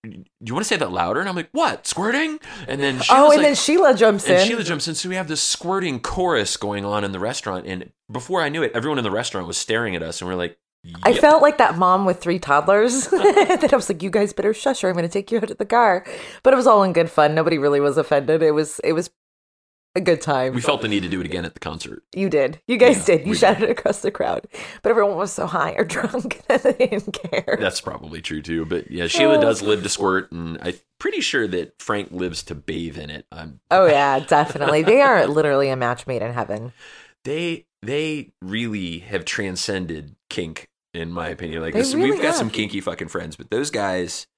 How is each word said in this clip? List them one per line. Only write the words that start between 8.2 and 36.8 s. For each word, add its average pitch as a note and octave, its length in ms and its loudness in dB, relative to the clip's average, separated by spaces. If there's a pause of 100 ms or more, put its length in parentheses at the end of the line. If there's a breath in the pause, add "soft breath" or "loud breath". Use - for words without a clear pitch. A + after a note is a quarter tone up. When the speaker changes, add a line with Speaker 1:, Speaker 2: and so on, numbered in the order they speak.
Speaker 1:
I D3 80 0
knew D#3 140 -2
it, A2+ 100 0
everyone C3+ 240 -2
in B2 60 -2
the G2+ 80 -2
restaurant G2 360 -4
was E2+ 100 -8
staring A2 380 -2
at E2 80 -4
us. E2 180 -8
And F2+ 80 -8
we're F#2 80 -4
like, F2 200 -6 (460)
Speaker 2:
I - 60 4
Speaker 1:
"Yep." A#3+ 120 2
Speaker 2:
felt D4+ 200 8
like D4 160 4
that F#3+ 200 4
mom F#3 280 4
with F3+ 160 0
three F3 180 -2
toddlers G3+ 680 2
<laughs> - 40 -2
that F#4 640 4
I - 20 6
was - 140 -2
like, E3 140 -4
"You F#3+ 60 -4
guys G3+ 240 0
better G#3 200 0
shush C4 300 -2
or F#3 60 2
I'm F3+ 60 -2
gonna E3+ 140 -2
take G3 220 -6
you A#3 80 0
out F#3+ 120 -4
of - 60 -12
the G#3+ 80 -4
car." G#3+ 400 2 (380 loud breath)
But C4 100 8
it C4+ 40 6
was B3 100 4
all G#3 160 8
in F#3 100 2
good E3 180 2
fun. D3+ 240 4
Nobody D#3+ 220 2
really C#3+ 240 2
was C#3+ 160 2
offended. D3+ 460 2
It D#3 80 6
was, D3+ 320 -2
it D#3+ 100 0
was E3 160 -2 (840)
a F#3+ 60 0
good E3 200 2
time. C3 320 0
Speaker 1:
We B2 80 -2
felt C#3 220 0
the A2+ 40 -4
need G2+ 140 0
to F2+ 80 -6
do F#2 100 -4
it F2 60 -6
again E2+ 200 -6
at D#2 100 -12
the - 40 -20
concert. - 440 -12 (120)
Speaker 2:
You F#3+ 140 -2
did. C#3+ 380 0
You A#3+ 100 -2
guys A#3+ 220 6
Speaker 1:
Yeah, - 60 -4 (120)
Speaker 2:
did. - 80 -2
You G3+ 60 -2
Speaker 1:
we A3 40 0
Speaker 2:
shouted G3 260 4
Speaker 1:
did. A3 100 0
Speaker 2:
across - 300 -2
the G#3 100 -2
crowd. - 360 -4 (360 loud breath)
But G#3+ 80 2
everyone G3+ 260 2
was G3 160 -4
so - 140 -4
high E3 260 -2
or - 100 0
<laughs> E3 120 -4
drunk - 520 -6
that - 140 2
they B3+ 120 2
didn't G#3+ 380 -2
care. - 480 -4
Speaker 1:
That's F#2+ 220 -2
probably D#2 400 -12
true, D#2 220 -8
too. E2 220 -4
But E2 260 -6
yeah, E2+ 160 -4
Sheila - 320 4
Speaker 2:
Oh. - 20 4
Speaker 1:
does G#2+ 220 2
live G#2 180 2
to G2 80 -4
squirt, F#2+ 420 -2
and E2 300 -10
I'm F2+ 140 -8 (240)
pretty G4 220 -4
sure A2+ 260 -2
that F2 340 -6
Frank G#2 300 -6
lives F2 320 -6
to - 120 -12
bathe D#2+ 440 -10
in D2 100 -14
it. D2+ 220 -14
I'm D#2+ 300 -18 (100)
Speaker 2:
Oh, F#3 160 6
yeah, C#3+ 320 4
definitely. D3 640 2
They A3+ 180 6
are A3+ 260 4
Speaker 1:
<laughs> - 0 -
Speaker 2:
literally C#3+ 420 2
a C3 60 -2
match B2 300 -4
made B2 160 -4
in A#2 120 -6
heaven. A2+ 380 -6 (540 loud breath)